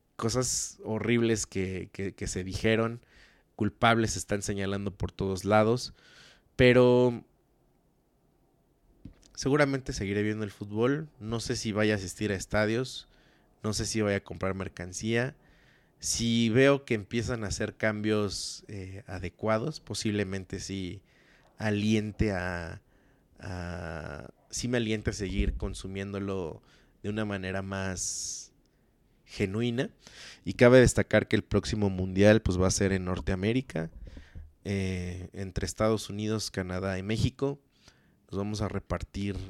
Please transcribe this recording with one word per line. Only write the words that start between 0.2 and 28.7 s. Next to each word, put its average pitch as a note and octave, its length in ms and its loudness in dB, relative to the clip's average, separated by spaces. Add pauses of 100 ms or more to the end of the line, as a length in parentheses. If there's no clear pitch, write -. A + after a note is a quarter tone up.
horribles A2 600 2
que, F#2 460 -4
que, G2 200 -6
que - 140 -8
se F#2 180 -6
dijeron. A2+ 560 0 (560)
Culpables A2+ 540 4
se G2+ 80 -4
están G2+ 240 -4
señalando G2 520 -4
por - 160 -4
todos F#2+ 360 -4
lados. A2 480 4 (600)
Pero B2 680 6 (2000)
seguramente C#3 600 0
seguiré G#2 280 -2
viendo G#2+ 220 -2
el G2+ 60 -8
fútbol. A#2+ 580 -2 (100)
No A2 220 -6
sé A#2+ 160 -4
si A2+ 160 -4
vaya G#2+ 220 2
a - 20 -2
asistir G2 340 -4
a G2+ 40 0
estadios. G#2+ 760 -2 (540)
No G#2+ 100 -2
sé G#2+ 140 -2
si G#2+ 160 -2
vaya G2+ 160 2
a - 60 -8
comprar F#2+ 300 -4
mercancía. G#2 800 -4 (680)
Si A#2 460 2
veo C3+ 380 4
que A#2+ 80 0
empiezan A2+ 500 -4
a G2 40 -4
hacer G#2 280 -6
cambios, G#2+ 920 -2
eh, G2 380 -14
adecuados, G#2+ 720 -4
posiblemente G2 760 -4
sí F#2+ 440 -8 (560)
aliente G#2+ 760 0
a, F2+ 480 -6 (580)
a, E2+ 920 -10 (180)
sí - 180 -8
me B2 120 0
aliente A2 320 -2
a - 20 -4
seguir G2 460 -2
consumiéndolo G2 1040 -6 (400)
de G#2 80 -6
una G#2+ 160 -2
manera F#2+ 340 -4
más F#2+ 880 -6 (760)